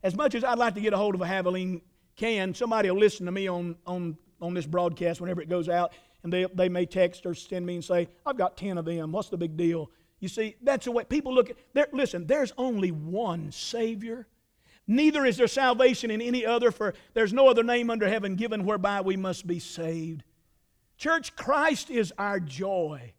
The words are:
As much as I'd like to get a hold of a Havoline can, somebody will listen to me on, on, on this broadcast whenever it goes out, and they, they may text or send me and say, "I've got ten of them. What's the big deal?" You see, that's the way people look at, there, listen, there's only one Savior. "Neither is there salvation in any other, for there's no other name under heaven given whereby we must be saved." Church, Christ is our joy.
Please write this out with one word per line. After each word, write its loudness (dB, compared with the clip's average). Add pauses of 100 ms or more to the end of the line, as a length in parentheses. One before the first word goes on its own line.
As 0
much 0
as -2
I'd 2
like 2
to -6
get 2
a 2
hold 0
of -4
a -2
Havoline -2 (360)
can, -2
somebody 0
will 0
listen 4
to -4
me -2
on, -6
on, -6 (240)
on -6
this -4
broadcast -2
whenever -6
it -12
goes -2
out, 0 (300)
and -6
they, 0
they 2
may 0
text -2
or -4
send -8
me -6
and -8
say, 0 (160)
"I've -4
got 0
ten -6
of -4
them. -4
What's -4
the -6
big -4
deal?" -2 (280)
You -6
see, -4
that's 0
the -4
way 0
people -2
look 6
at, -14 (160)
there, 4
listen, -2
there's 2
only 0
one -4
Savior. -6 (600)
"Neither 4
is 4
there 6
salvation 4
in -2
any 0
other, 4
for -2 (200)
there's 2
no 10
other 4
name 0
under 0
heaven 0
given -2
whereby 0
we 0
must -4
be -4
saved." -8 (720)
Church, -2
Christ 0
is -2
our -2
joy. -6